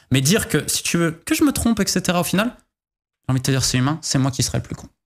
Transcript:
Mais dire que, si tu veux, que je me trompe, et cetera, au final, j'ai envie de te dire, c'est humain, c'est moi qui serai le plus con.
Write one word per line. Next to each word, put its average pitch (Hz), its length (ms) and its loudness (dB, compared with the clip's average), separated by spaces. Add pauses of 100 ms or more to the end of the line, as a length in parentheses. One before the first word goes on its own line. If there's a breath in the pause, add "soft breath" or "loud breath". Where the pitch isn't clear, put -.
(100)
Mais 131 100 4
dire 185 280 2
que, 147 200 0
si - 140 -2
tu - 160 -2
veux, 165 140 2
que - 220 -4
je 311 100 2
me 277 80 4
trompe, - 280 0
et 190 60 2
cetera, 180 340 0
au 170 40 0
final, 202 300 0
j'ai - 760 -16
envie 131 100 2
de 127 40 -12
te 143 60 0
dire, 131 140 2
c'est - 140 0
humain, 143 240 0
c'est - 160 -2
moi 131 120 2
qui - 120 -4
serai - 160 -2
le 127 40 -4
plus - 120 -10
con. - 140 -16 (180)